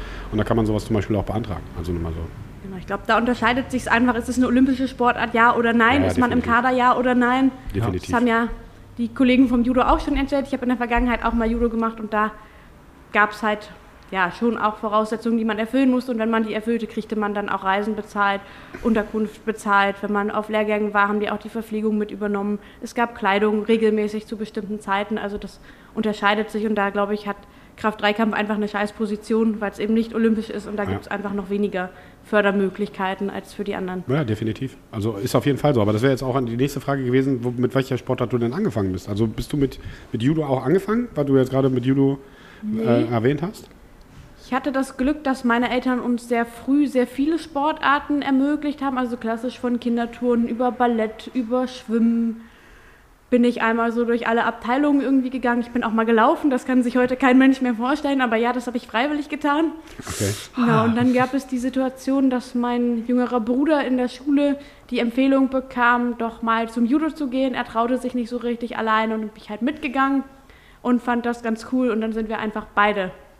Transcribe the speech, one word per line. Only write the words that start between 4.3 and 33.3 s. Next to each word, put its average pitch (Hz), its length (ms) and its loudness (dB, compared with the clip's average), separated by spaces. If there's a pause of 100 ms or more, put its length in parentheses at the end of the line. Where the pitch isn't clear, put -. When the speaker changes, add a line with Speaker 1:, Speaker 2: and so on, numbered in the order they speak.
Speaker 2:
eine 254 120 4
olympische 254 380 4
Sportart, 240 460 0
ja 233 240 6
oder 233 160 2
nein? 240 300 4
Speaker 1:
Ja, 277 60 2
Speaker 2:
Ist 254 100 0
man 247 120 4
im 247 100 2
Speaker 1:
definitiv. 233 220 2
Speaker 2:
Kader, 254 140 2
ja 247 180 4
oder 247 200 2
nein? 254 380 4 (220)
Speaker 1:
Definitiv. 98 360 -2
Speaker 2:
Das 147 40 0
haben 247 120 4
ja 226 220 2 (500)
die 233 100 -2
Kollegen 254 400 4
vom 240 140 2
Judo 247 180 2
auch 311 200 4
schon 285 160 -2
erzählt. 277 300 0
Ich - 60 -6
hab 269 100 -4
in 247 60 -2
der 247 80 2
Vergangenheit 233 480 0
auch 233 80 0
mal 226 180 0
Judo 233 200 0
gemacht 226 300 -2
und 214 120 -6
da 214 200 2 (800)
gab's 208 300 2
halt, 214 280 -2 (420)
ja, 185 180 0
schon 226 260 0
auch 214 200 -2
Voraussetzungen, 220 600 0
die 220 80 0
man 208 140 0
erfüllen 254 320 2
musste. 254 220 0
Und 226 80 -2
wenn 226 100 0
man 226 140 2
die 214 100 -4
erfüllte, 220 320 -2
kriegte 214 300 -6
man 208 180 -2
dann 202 140 -4
auch 190 160 -4
Reisen 208 320 0
bezahlt, 202 440 0 (440)
Unterkunft 220 600 -2
bezahlt. 202 560 2
Wenn 208 120 -4
man 208 180 0
auf 214 180 -4
Lehrgängen 214 460 0
war, 202 140 4
haben 208 100 0
die 208 120 -2
auch 208 80 -4
die 214 100 -14
Verpflegung 214 500 -2
mit 208 140 -4
übernommen. 202 480 -4 (220)
Es - 120 -12
gab 233 220 -2
Kleidung 208 480 2
regelmäßig 214 600 0
zu 226 100 -10
bestimmten 208 440 -8
Zeiten. 208 380 -4
Also 202 200 -6
das 202 200 -14 (360)
unterscheidet 214 560 0
sich 214 160 -2
und 214 100 0
da, 202 140 0
glaub 202 200 -2
ich, 208 160 -4
hat 202 100 -6 (420)
Kraft-3-Kampf 214 540 0
einfach 208 220 -2
eine 208 140 -2
Scheißposition, 214 920 -2
weil's 202 200 -6
eben 214 120 0
nicht 226 220 0
olympisch 226 360 2
ist 208 180 -8
und 208 80 -8
da 208 80 -4
Speaker 1:
Ja. 196 80 -4
Speaker 2:
gibt's 196 160 -6
einfach 196 260 -6
noch 190 160 -6
weniger 190 400 -2 (500)
Fördermöglichkeiten 196 880 0